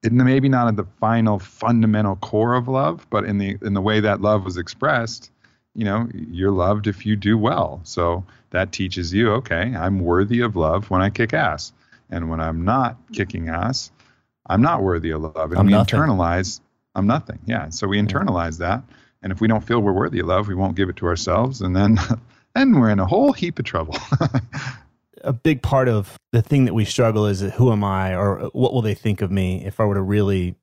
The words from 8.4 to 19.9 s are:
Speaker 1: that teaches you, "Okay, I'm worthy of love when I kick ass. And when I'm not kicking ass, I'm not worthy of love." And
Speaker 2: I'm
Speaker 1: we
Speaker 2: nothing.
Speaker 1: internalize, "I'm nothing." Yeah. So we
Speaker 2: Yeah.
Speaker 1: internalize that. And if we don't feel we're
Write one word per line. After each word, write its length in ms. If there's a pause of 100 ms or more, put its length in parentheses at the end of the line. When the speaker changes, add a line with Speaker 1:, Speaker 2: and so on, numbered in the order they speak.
Speaker 1:
that 220
teaches 420
you, 200
"Okay, 400
I'm 260
worthy 400
of 140
love 360
when 100
I 80
kick 240
ass. 400 (380)
And 180
when 120
I'm 260
not 320 (160)
kicking 340
ass, 420 (560)
I'm 140
not 220
worthy 300
of 100
love." 300
And 80
Speaker 2:
I'm 40
Speaker 1:
we 80
Speaker 2:
nothing. 260
Speaker 1:
internalize, 640 (340)
"I'm 120
nothing." 400
Yeah. 240
So 180
we 80
Speaker 2:
Yeah. 80
Speaker 1:
internalize 540
that. 240 (400)
And 100
if 80
we 80
don't 160
feel 160
we're 140